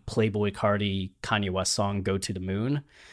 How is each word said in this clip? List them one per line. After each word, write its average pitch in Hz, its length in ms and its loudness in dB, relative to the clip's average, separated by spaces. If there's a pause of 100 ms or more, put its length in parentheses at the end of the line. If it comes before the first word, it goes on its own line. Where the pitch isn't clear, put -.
Playboi 104 460 2
Carti 101 580 0 (120)
Kanye 101 280 0
West 92 220 0
song 101 300 0
Go 95 160 0
to 98 140 -4
the 92 80 -6
Moon. 110 420 -2 (300)